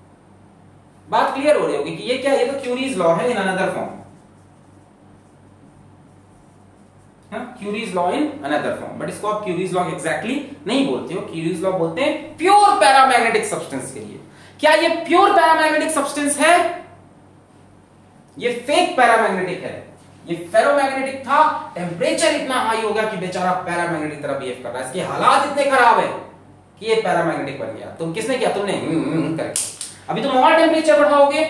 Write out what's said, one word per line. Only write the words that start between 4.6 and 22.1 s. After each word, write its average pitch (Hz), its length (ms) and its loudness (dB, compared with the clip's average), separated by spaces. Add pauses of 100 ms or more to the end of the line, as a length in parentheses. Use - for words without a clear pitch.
हाँ, - 280 -12
Curie's 208 360 -6
law 175 160 0
in 294 140 -2 (160)
another 143 360 -2
form, - 220 -12
but 165 100 -6
इसको - 180 -8
आप 208 180 -4
Curie's 180 280 -4
law 180 140 0
exactly 160 500 -4 (300)
नहीं 262 200 2
बोलते 127 260 -6
हो, 196 140 -6
Curie's 165 360 -4
law 185 160 0
बोलते 165 220 -2
हैं - 360 -2
प्योर 403 420 6
पैरामैग्नेटिक 233 640 4
सब्सटेंस - 480 -6
के 110 60 -12
लिए। 104 200 -14 (400)
क्या 302 160 6
ये 330 140 2 (160)
प्योर 381 280 6
पैरामैग्नेटिक 320 580 4
सब्सटेंस 277 480 -2
है? 330 160 6 (1800)
ये 240 160 -2 (140)
फेक 339 300 2
पैरामैग्नेटिक 202 640 2
है। 107 120 -10 (500)
ये 165 100 -6 (180)
फेरोमैग्नेटिक 269 720 2
था, 302 500 2
टेम्परेचर 302 600 0